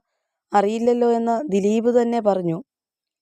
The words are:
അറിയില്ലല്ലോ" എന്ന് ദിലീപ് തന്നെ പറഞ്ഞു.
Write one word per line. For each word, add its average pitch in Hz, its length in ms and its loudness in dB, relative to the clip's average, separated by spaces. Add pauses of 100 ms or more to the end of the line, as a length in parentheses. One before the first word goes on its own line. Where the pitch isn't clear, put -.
(520)
അറിയില്ലല്ലോ" 233 580 2
എന്ന് 233 260 0 (120)
ദിലീപ് 214 420 0
തന്നെ 233 300 0
പറഞ്ഞു. 185 380 -2 (640)